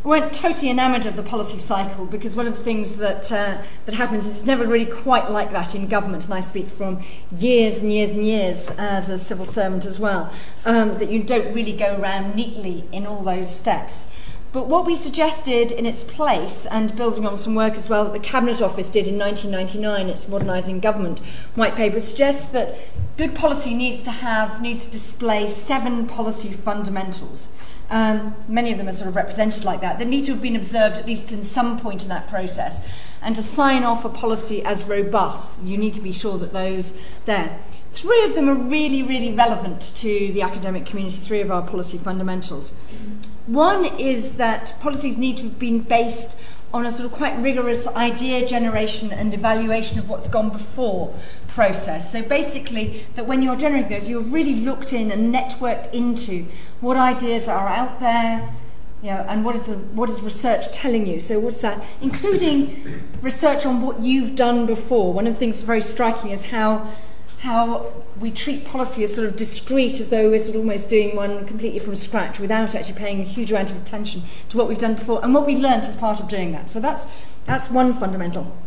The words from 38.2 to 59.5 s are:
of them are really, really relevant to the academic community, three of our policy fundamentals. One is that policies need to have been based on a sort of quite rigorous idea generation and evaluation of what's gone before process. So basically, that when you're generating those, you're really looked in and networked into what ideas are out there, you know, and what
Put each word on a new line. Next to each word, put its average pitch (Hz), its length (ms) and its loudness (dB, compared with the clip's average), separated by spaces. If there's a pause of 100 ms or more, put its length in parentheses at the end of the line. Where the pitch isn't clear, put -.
of 330 120 2
them 294 120 4
are 277 60 6
really, 269 480 2
really 254 320 0
relevant 214 480 2 (140)
to 202 360 0
the 196 120 0
academic 185 420 -2
community, 196 320 -2
three 208 240 0
of 190 80 0
our 180 140 0
policy 180 340 -2
fundamentals. 185 800 -2 (680)
One 330 380 4
is 262 520 0
that 226 420 0
policies 277 380 0
need 247 200 0
to - 80 -2
have 220 120 -2
been 233 220 0
based 233 600 0 (320)
on 233 140 0
a 233 60 -2
sort 240 200 -2
of - 60 -4
quite 269 220 0
rigorous 240 480 0
idea 247 600 0
generation 220 640 0
and 202 220 0
evaluation 220 640 2
of 214 100 0
what's - 220 -2
gone 214 220 2
before 208 600 -2 (360)
process. 185 640 0
So 226 100 -2
basically, - 840 0 (120)
that 233 100 -4
when 262 160 2
you're 254 140 2
generating 277 340 2
those, 202 180 -2
you're 240 140 -2
really 277 320 2
looked 254 400 0
in 220 180 0
and 220 220 2
networked 254 580 0
into 220 540 0 (340)
what 247 160 2
ideas 247 520 2
are 196 200 0
out 233 320 -2
there, 226 540 2 (480)
you 208 80 -4
know, 190 180 -2
and 214 160 0
what 233 120 0